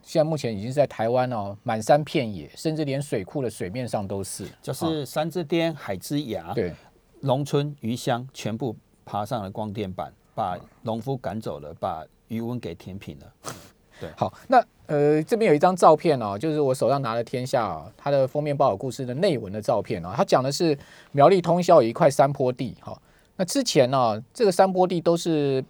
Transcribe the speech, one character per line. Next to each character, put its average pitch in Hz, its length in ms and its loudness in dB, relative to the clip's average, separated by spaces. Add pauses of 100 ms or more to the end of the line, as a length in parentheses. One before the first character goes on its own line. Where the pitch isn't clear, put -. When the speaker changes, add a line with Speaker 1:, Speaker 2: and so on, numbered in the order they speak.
Speaker 1:
现 - 180 -2
在 151 40 4
目 160 120 0
前 117 220 -4
已 - 20 -6
经 107 80 -8
是 131 60 -8
在 135 140 2
台 113 220 -2
湾 127 220 0
哦， 101 300 -6
满 110 180 -4
山 147 240 4
遍 117 300 -2
野， 76 220 -10
甚 160 200 -4
至 156 80 -2
连 139 160 -2
水 139 240 -4
库 139 200 -6
的 113 60 -2
水 - 200 -8
面 120 180 -8
上 107 200 -4
都 98 160 -6
是。 92 240 -10 (120)
Speaker 2:
就 - 140 -8
是 156 320 -4
山 160 240 -4
之 180 140 -6
巅、 165 320 0
海 104 200 -8
之 113 200 -8
涯， 101 400 -6
Speaker 1:
对。 92 180 -2 (460)
Speaker 2:
农 135 260 -2
村、 143 360 -2
渔 113 140 -4
乡 123 380 -4
全 107 240 -8
部 117 180 -6 (300)
爬 104 180 -6
上 107 200 -6
了 95 80 -8
光 107 200 -8
电 95 200 -6
板， 78 200 -10 (220)
把 92 240 -4 (240)
农 117 180 -4
夫 131 160 -6
赶 104 240 -6
走 85 200 -10
了， 73 160 -14
把 85 280 -6 (240)
渔 110 140 -6
翁 120 180 -6
给 101 140 -10
填 95 240 -14
平 76 220 -14
了。 - 340 -16 (460)
对。 82 180 -12
Speaker 1:
好， 98 140 -2 (180)
那， 247 120 6 (260)
呃， 151 360 2
这 220 140 -2
边 220 120 2
有 151 60 8
一 - 20 2
张 180 160 4
照 175 220 8
片 147 260 0
哦， 101 160 -2
就 160 140 -2
是 151 80 -2
我 135 160 2
手 139 140 2
上 139 120 2
拿 113 140 -4
的 120 80 -2
《天 123 240 -6
下 123 180 0
哦》 82 300 -8
它 - 160 -4
的 135 160 2
封 147 160 -4
面 147 120 -2
报 135 140 4
道 98 60 0
故 123 160 -6
事 127 140 -8
的 123 80 -8
内 160 240 0
文 104 140 -8
的 107 100 -6
照 107 200 0
片 90 240 -6
哦， 90 80 -8
它 127 100 0
讲 139 200 4
的 135 80 -2
是 151 260 0 (360)
苗 143 160 8
栗 190 120 6
通 170 220 2
霄 170 120 8
有 139 80 10
一 117 100 0
块 160 180 4
山 143 220 4
坡 127 180 -2
地 127 300 -8
哈。 - 200 -16 (360)
那 185 80 -2
之 269 180 0
前 131 260 4
呢， 117 320 2 (120)
这 247 100 0
个 196 80 6
山 190 200 4
坡 185 140 4
地 180 140 0
都 170 160 4
是 143 540 0